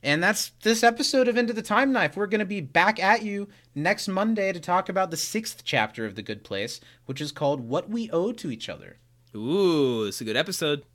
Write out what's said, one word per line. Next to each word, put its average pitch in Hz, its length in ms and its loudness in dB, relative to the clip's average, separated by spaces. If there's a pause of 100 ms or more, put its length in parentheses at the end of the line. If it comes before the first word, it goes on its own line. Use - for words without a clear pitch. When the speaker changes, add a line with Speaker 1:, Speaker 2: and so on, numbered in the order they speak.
Speaker 1:
And 151 220 2
that's 208 280 0 (100)
this 226 200 2
episode 240 460 4
of 233 100 2
Into 240 140 2
the 220 100 -4
Time 262 300 2
Knife. 190 240 2
We're 202 120 -2
gonna 208 180 0
be 196 160 -4
back 185 420 2
at 214 180 4
you 202 280 -6 (260)
next 170 320 0
Monday 196 460 0
to 175 80 -6
talk 180 260 0
about 185 240 0
the 160 60 -6
sixth - 480 -6
chapter 113 400 -2
of 101 100 -8
The 110 60 -10
Good 104 240 -10
Place, 104 340 -6 (260)
which 135 140 -8
is 147 140 -6
called 143 340 0
What 160 220 -4
We 226 220 -4
Owe 175 200 0
to - 180 -8
Each 131 200 -8
Other. - 260 -14 (400)
Speaker 2:
Ooh, 135 680 2
it's 98 160 -6
a 120 40 -8
good 110 120 -2
episode. 156 460 -2 (120)